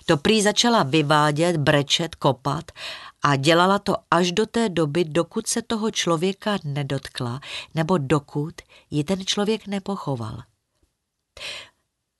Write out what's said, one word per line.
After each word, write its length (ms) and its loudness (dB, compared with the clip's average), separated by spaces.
To 100 4
prý 260 2
začala 400 2
vyvádět, 720 2
brečet, 580 0
kopat 580 -2
a 140 4
dělala 420 4
to 180 -2
až 220 2
do 140 0
té 220 0
doby, 360 0
dokud 420 -4
se 160 -2
toho 280 -4
člověka 720 -2
nedotkla 760 -6
nebo 240 2
dokud 560 -2
ji 140 -2
ten 220 -4
člověk 400 -2
nepochoval. 760 -6